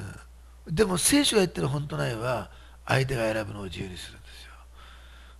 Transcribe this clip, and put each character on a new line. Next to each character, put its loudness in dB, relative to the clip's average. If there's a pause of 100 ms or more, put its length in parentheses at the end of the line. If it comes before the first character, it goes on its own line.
(680)
う -8
ん。 -2
で 6
も 0
聖 6
書 4
が 8
言 4
っ -4
て -6
る 2
本 -2
当 -6
の 0
愛 -2
は、 -2 (360)
相 2
手 -2
が 0
選 -2
ぶ -8
の -8
を -8
自 -8
由 -6
に -10
す -12
る -18
ん -18
で -18
す -18
よ。 -18 (880)